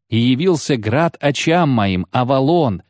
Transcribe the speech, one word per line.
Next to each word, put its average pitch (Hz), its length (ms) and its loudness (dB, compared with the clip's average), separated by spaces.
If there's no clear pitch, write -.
и 113 40 0
явился 135 580 0
град 123 440 -2
очам 156 500 0
моим, 98 420 0
Авалон. 135 760 0